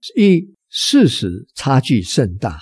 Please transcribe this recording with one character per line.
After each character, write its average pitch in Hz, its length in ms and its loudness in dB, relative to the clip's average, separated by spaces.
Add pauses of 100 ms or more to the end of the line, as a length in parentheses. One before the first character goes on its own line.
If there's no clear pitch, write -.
(140)
与 190 400 2 (180)
事 - 360 2
实 92 480 -6
差 135 240 0
距 123 200 0
甚 92 380 -4
大 82 240 -8